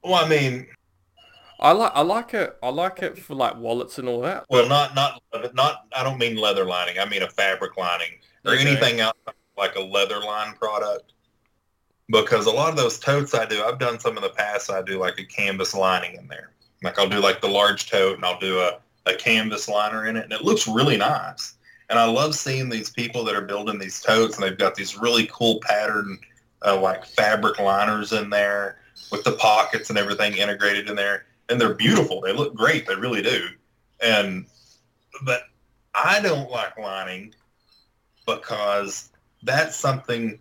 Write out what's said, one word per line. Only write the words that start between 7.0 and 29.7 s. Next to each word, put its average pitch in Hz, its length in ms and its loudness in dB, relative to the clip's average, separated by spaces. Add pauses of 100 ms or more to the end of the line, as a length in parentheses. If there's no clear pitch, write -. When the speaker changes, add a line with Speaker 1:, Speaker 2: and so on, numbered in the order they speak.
Speaker 1:
mean 101 180 -2
a 90 60 -2
fabric 95 480 -2
lining 87 360 -2 (340)
or 110 80 4
Speaker 2:
Okay. 135 80 4
Speaker 1:
anything 123 380 2
else 110 160 0 (420)
like 95 180 -2
a 98 40 -8
leather 98 400 -2
line 107 340 -4
product. 104 580 -4 (960)
Because 110 380 4
a 110 40 4
lot 143 200 2
of 156 60 -4
those 120 220 0
totes 143 360 0
I 113 100 2
do, 107 180 -2
I've 123 160 -2
done 120 220 -2
some 110 160 -2
in 101 60 -6
the 98 80 -2
past, 104 400 -4
I 95 120 -2
do, 95 160 -6
like, 92 200 -2
a 95 60 -10
canvas 95 500 -4
lining 92 420 0
in - 120 -20
there. - 220 -16 (320)
Like, 90 160 -4
I'll 98 100 4
do, 101 120 0
like, 98 220 2
the 95 60 0
large 101 420 2
tote, 95 260 2
and 92 80 -8
I'll 90 160 -2
do 95 180 -2
a, 87 220 0 (260)
a 90 80 2
canvas 110 540 0
liner 107 380 0
in 113 100 -4
it, 113 80 -6
and - 80 -10
it 110 100 -6
looks 202 240 2
really 113 300 2
nice. 104 580 -2 (360)
And 113 80 2
I 117 80 6
love 143 280 2
seeing 131 360 -4
these 110 200 -6
people 120 340 -6
that 110 100 -2
are 101 80 -2
building 101 360 -6
these 95 220 -10
totes, 110 360 2
and 101 80 -2
they've 95 140 -4
got 98 160 2
these 98 220 -8
really 113 340 0
cool 110 300 0
pattern, 104 580 -2 (480)
uh, 98 140 4
like, 92 240 0
fabric 107 560 0
liners 104 520 2
in 104 180 -2
there 101 480 0 (340)
with 101 120 -6
the 123 80 2
pockets 110 580 2